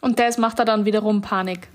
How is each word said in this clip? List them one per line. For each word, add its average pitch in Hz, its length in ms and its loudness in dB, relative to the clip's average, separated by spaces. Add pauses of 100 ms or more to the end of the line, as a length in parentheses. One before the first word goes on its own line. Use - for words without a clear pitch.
Und 247 180 0
das 233 180 2
macht 226 220 0
da 240 60 4
dann 214 200 2
wiederum 214 360 2
Panik? 185 540 -4